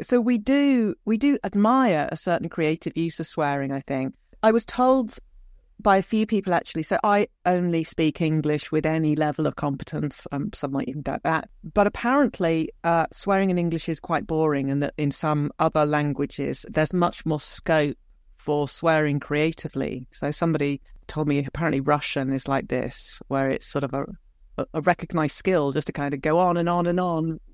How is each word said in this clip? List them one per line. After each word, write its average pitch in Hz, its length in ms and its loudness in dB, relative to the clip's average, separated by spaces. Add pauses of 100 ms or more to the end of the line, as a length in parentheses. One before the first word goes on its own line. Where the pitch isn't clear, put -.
so 247 200 2
we 240 160 2
do, 262 580 2 (100)
we 220 120 2
do 277 260 2
admire 208 680 4
a 160 60 -6
certain 170 320 -2
creative 160 460 -2
use 165 240 -2
of 160 60 -4
swearing, 143 460 -2
I 135 100 -4
think. 131 320 -4 (300)
I 220 80 6
was 233 140 2
told 254 520 2 (640)
by 202 160 6
a 190 60 2
few 214 240 0
people, 196 260 0
actually, 160 300 -2
so - 200 0
I 208 240 4 (180)
only 175 400 2
speak 160 360 0
English 151 500 0
with 156 140 2
any 156 300 2
level 151 320 0
of 139 80 -4
competence. 147 760 -6
Um, 143 220 -4
some 139 200 -6
might 139 160 -4
even 151 120 -6
doubt 135 220 -6
that. 160 260 -2 (240)
But 202 140 6
apparently, 202 840 0 (140)
uh, 170 280 2
swearing 196 380 0
in 180 80 2
English 165 320 -2
is 160 100 -4
quite - 280 -4
boring, 151 420 0
and 143 140 0
that - 140 -2
in 147 140 0
some 147 460 0
other 160 280 2
languages, 147 840 -2
there's 156 240 0
much 175 320 0
more 156 140 0
scope - 580 -2 (380)
for 147 340 -2
swearing 151 520 2
creatively. 147 880 -2
So 143 200 -6
somebody 143 500 0 (260)
told 151 220 -2
me 143 160 2
apparently 147 360 -2
Russian 139 520 0
is 135 140 -4
like 135 220 -2
this, - 600 -6
where 135 200 0
it's - 160 -4
sort 139 200 -4
of 135 80 -6
a, 139 120 -4 (520)
a, - 80 -4 (100)
a 160 60 -4
recognized 160 560 0
skill 156 360 2
just 147 140 -4
to 151 60 -6
kind 143 200 -6
of 139 80 -6
go 160 180 2
on 175 180 4
and 170 120 0
on 175 180 0
and 175 140 0
on, 160 380 -2 (140)